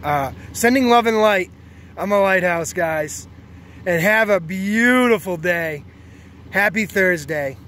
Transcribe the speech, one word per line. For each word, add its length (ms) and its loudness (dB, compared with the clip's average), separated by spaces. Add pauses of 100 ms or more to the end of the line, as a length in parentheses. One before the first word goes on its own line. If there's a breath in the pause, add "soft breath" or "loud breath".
Uh, 280 -2 (200 loud breath)
sending 380 2
love 160 4
and 160 2
light. 280 2 (460 loud breath)
I'm 160 -4
a 80 2
lighthouse, 540 0
guys. 520 -4 (600 loud breath)
And 160 0
have 260 2
a 100 2
beautiful 1000 0
day. 460 -4 (680 loud breath)
Happy 340 0
Thursday. 720 -2 (120)